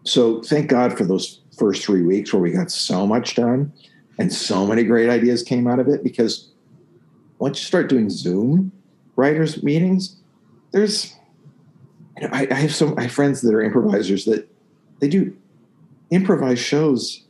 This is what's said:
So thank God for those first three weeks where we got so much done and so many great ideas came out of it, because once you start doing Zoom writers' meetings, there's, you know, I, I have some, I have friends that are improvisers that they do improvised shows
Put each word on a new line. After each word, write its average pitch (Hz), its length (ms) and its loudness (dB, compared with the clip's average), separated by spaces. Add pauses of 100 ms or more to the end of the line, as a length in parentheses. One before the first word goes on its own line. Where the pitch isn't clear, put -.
So 113 380 2
thank 151 280 -2
God 123 280 2
for 107 80 0
those 92 360 -4 (160)
first 98 260 0
three 95 200 2
weeks 98 300 0
where 98 80 2
we 87 100 0
got 90 200 -2
so - 360 -2
much 120 280 -2
done 127 360 0 (480)
and - 140 0
so - 320 -2
many 110 180 2
great 117 260 2
ideas 117 340 2
came 123 240 -2
out 123 120 0
of 127 80 0
it, 143 160 0
because 120 460 -2 (880)
once 135 200 -4
you - 60 -10
start 175 240 0
doing 113 200 2
Zoom 113 600 0 (440)
writers' 151 480 0
meetings, 185 540 0 (540)
there's, 196 420 0 (1040)
you 143 100 -8
know, - 60 -6
I, 131 160 -2
I 131 60 0
have 147 180 0
some, 147 240 0
I 123 60 -2
have 123 80 -4
friends 143 300 0
that 117 120 4
are 110 80 2
improvisers 104 640 0
that - 240 0 (500)
they 143 80 0
do 180 280 0 (720)
improvised 170 520 2
shows 143 680 0